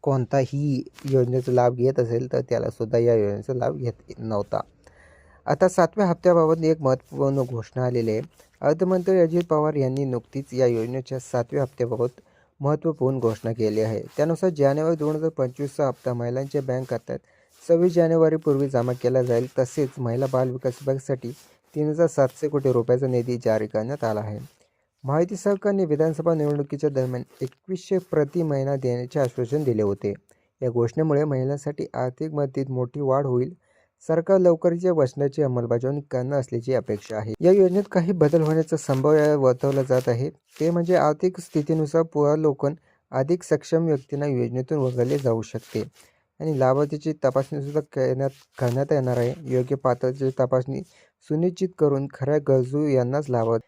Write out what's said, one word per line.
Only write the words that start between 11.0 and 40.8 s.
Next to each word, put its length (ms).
सातव्या 420
हप्त्याबाबत 580
महत्त्वपूर्ण 580
घोषणा 340
केली 280
आहे. 200
त्यानुसार 340
जानेवारी 460
दोन 200
हजार 120
पंचवीसचा 580
हप्ता 280
महिलांच्या 480
बँक 280
खात्यात 280
सव्वीस 300
जानेवारीपूर्वी 720
जमा 240
केला 300
जाईल. 240
तसेच 400
महिला 340
बाल 180
विकास 300
विभागासाठी 500
तीन 140
हजार 180
सातशे 420
कोटी 240
रुपयाचा 340
निधी 380
जारी 220
करण्यात 380
आला 160
आहे. 180
महायुती 320
सरकारने 480
विधानसभा 500
निवडणुकीच्या 560
दरम्यान 320
एकवीसशे 560
प्रति 320
महिना 340
देण्याचे 440
आश्वासन 440
दिले 180
होते. 300
या 100
घोषणेमुळे 540
महिलांसाठी 720
आर्थिक 400
मदतीत 360
मोठी 300
वाढ 260
होईल. 260
सरकार 300
लवकरच 460
या 80
वचनाची 500
अंमलबजावणी 580
करणार 300
असल्याची 340
अपेक्षा 420
आहे. 240
या 120
योजनेत 380
काही 240
बदल 280
होण्याचा 340
संभव 400
वर्तवला 440
जात 260
आहे, 200
ते 100
म्हणजे 260